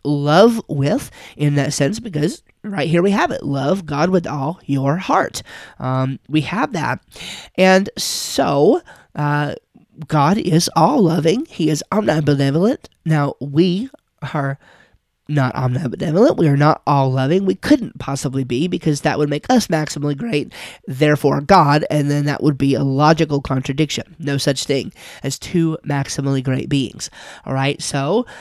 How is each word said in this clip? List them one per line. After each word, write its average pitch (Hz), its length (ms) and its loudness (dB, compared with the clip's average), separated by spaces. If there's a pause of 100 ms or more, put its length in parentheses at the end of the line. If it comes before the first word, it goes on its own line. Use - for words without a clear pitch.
love 156 640 4
with 156 420 -2 (260)
in 143 200 0
that 143 160 0
sense, 170 280 -2
because 180 420 -4 (200)
right 196 260 -4
here 170 140 4
we 196 80 4
have 269 200 2
it. - 120 -6
Love 143 420 -2
God 147 260 0
with 180 160 2
all 143 380 -6
your 139 320 0
heart. - 460 -2 (360)
Um, 131 500 -2
we 147 140 2
have 240 300 -4
that. 135 300 -4 (540)
And 190 420 4
so, 175 840 0 (340)
uh, 147 420 -2 (500)
God 156 320 2
is 175 380 0
all-loving. 175 680 2
He 156 220 -2
is 151 220 0
omnibenevolent. 160 960 0 (180)
Now, 147 360 0
we 175 500 0 (420)
are 139 260 -4 (720)
not 127 240 0
omnibenevolent. 156 840 0
We 160 100 2
are 139 80 4
not 147 300 2
all-loving. 139 580 2
We 190 100 0
couldn't - 440 0
possibly 135 460 -4
be, 123 220 -2
because 175 360 -2
that 139 160 0
would 147 100 2
make 143 220 -4
us 247 160 4
maximally 147 500 -2
great, 151 380 -4 (320)
therefore 143 560 2
God, 151 480 6
and 143 200 0
then 147 140 0
that 143 180 -2
would 139 140 2
be 139 180 2
a 123 80 0
logical 147 600 2
contradiction. 135 760 -4
No 139 200 -4
such 135 260 -2
thing 135 260 -4 (320)
as 135 160 -6
two 165 460 -2
maximally 139 580 -2
great 131 280 -4
beings. 139 400 -4 (340)
All - 80 -8
right, 135 300 -2
so, 160 420 -2 (160)